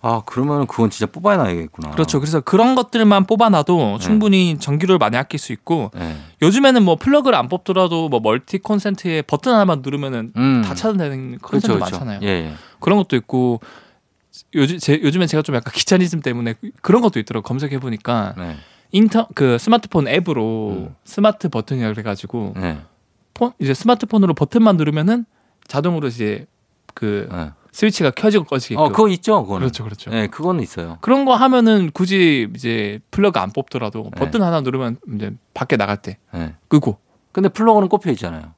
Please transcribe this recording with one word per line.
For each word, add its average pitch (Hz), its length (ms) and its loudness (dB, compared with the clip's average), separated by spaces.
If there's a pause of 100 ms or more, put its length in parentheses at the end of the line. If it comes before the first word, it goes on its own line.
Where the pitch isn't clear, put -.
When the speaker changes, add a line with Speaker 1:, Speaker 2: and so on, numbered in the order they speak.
Speaker 1:
아, 117 240 0
그러면 143 440 -2
그건 113 220 0
진짜 104 200 -4
뽑아놔야겠구나. 95 800 -2
Speaker 2:
그렇죠. 151 300 0
그래서 151 200 -2
그런 233 360 4
것들만 220 500 2
뽑아놔도 190 520 4
Speaker 1:
네. 110 200 0
Speaker 2:
충분히 190 600 2
전기료를 165 400 0
많이 113 180 2
아낄 139 240 -4
수 - 120 -10
있고 127 400 -4
Speaker 1:
네. 82 240 -8 (240)
Speaker 2:
요즘에는 240 440 6
뭐 175 100 4
플러그를 262 420 2
안 123 120 0
뽑더라도 175 600 0
뭐 123 120 0
멀티 113 380 0
콘센트에 190 640 -2
버튼 196 300 -2
하나만 185 300 2
누르면은 131 540 -6
Speaker 1:
음. 127 280 2
Speaker 2:
다 92 100 -6
차단되는 139 640 -4
Speaker 1:
그렇죠, 208 280 -2
Speaker 2:
콘센트 - 80 -
Speaker 1:
그렇죠. 98 60 0 (180)
Speaker 2:
많잖아요. 104 240 -8
Speaker 1:
예, 101 60 -2
예. 82 240 -4 (260)
Speaker 2:
그런 190 200 2
것도 170 180 0
있고 123 440 -2 (960)
요즘 156 240 0
제-, 156 240 2
요즘엔 165 240 2
제가 156 160 0
좀 143 140 -2
약간 - 180 -4
귀차니즘 180 480 2
때문에 117 320 -4 (260)
그런 226 220 4
것도 202 160 2
있더라고요. 107 240 -6
검색해보니까 123 960 -4
Speaker 1:
네. 85 180 -10 (360)
Speaker 2:
인터-, 220 420 4
그 123 240 2
스마트폰 202 480 0
앱으로 113 840 -2
Speaker 1:
음. - 60 -18 (100)
Speaker 2:
스마트 208 440 0
버튼이라 117 440 -4
그래가지고 104 640 -6
Speaker 1:
네. 87 220 -6 (560)
Speaker 2:
폰-, 240 240 -2
이제 135 160 0
스마트폰으로 214 600 2
버튼만 214 420 2
누르면은 156 500 0 (400)
자동으로 151 400 -2
이제 113 400 -4 (480)
그 104 380 -4
Speaker 1:
네. 82 180 -8 (220)
Speaker 2:
스위치가 196 380 0
켜지고 208 340 2
꺼지게끔. 131 400 -2
Speaker 1:
어, 147 60 2
그거 214 180 4
있죠, 185 360 0
그거는. 95 160 -6
Speaker 2:
그렇죠, 123 240 -4
그렇죠. 104 260 -14
Speaker 1:
네, 110 160 -2
그거는 165 360 -4
있어요. 85 380 -10
Speaker 2:
그런 277 240 2
거 262 100 4
하면은 226 600 4
굳이 175 600 2
이제 113 460 -4 (100)
플러그 196 280 2
안 95 120 -2
뽑더라도 110 640 -8
Speaker 1:
네. - 60 -8
Speaker 2:
버튼 208 220 0
하나 170 180 0
누르면 127 380 -4 (160)
이제 104 180 -6 (220)
밖에 127 240 -2
나갈 101 180 0
때 - 220 -12 (160)
Speaker 1:
네. 80 200 -8 (140)
Speaker 2:
끄고. 139 300 2 (340)
Speaker 1:
근데 196 160 0
플러그는 214 400 4
꼽혀 185 220 0
있잖아요. 82 480 -6